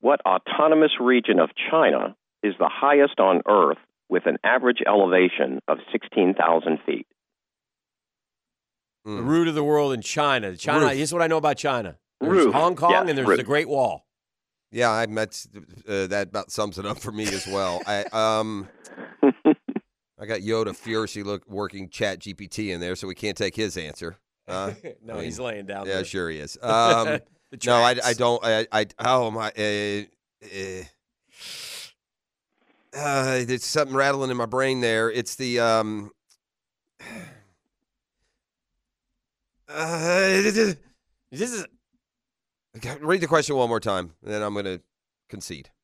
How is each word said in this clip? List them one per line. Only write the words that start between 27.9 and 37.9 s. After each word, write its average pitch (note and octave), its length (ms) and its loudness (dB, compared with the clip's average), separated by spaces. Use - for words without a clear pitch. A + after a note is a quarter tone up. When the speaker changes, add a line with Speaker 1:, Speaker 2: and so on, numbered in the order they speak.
Speaker 2:
tracks. A#2+ 120 -2
Speaker 3:
I A#2+ 60 2
don't. A#2+ 320 2
I, A2 260 2
I, G#2+ 140 2
oh B2 320 2
my. G#2+ 260 -4
Uh, G#2 460 -2
uh, F#2+ 380 -12
uh, C3+ 500 0
there's B2 180 -4
something C#3 320 -2
rattling C#3 340 2
in B2 80 -2
my A#2+ 80 -2
brain C3 360 0
there. A2+ 280 2
It's A#2 260 -6
the, A#2+ 260 -2
um, G#2+ 500 0
<sighs> - 20 -20